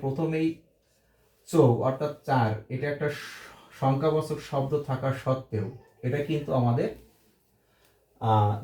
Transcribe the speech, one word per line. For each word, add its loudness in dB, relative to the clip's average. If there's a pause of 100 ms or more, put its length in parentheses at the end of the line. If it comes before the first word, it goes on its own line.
প্রথমেই 0 (1000)
চৌ 6 (200)
অর্থাৎ -2 (140)
চার, 4 (240)
এটা -4
একটা -2
স-, -12 (320)
সংখ্যাবাচক 0 (120)
শব্দ -2 (160)
থাকা -2 (140)
সত্ত্বেও -2 (400)
এটা 0
কিন্তু -2 (100)
আমাদের, 2 (1300)
আহ, 4 (120)